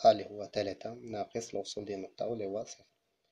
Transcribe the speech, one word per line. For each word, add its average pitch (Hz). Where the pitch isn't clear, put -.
أ 113
اللي 101
هو 101
ثلاثة 101
ناقص 113
الأصول 101
ديال 101
النقطة -
أو 110
اللي 110
هو 101
صفر. -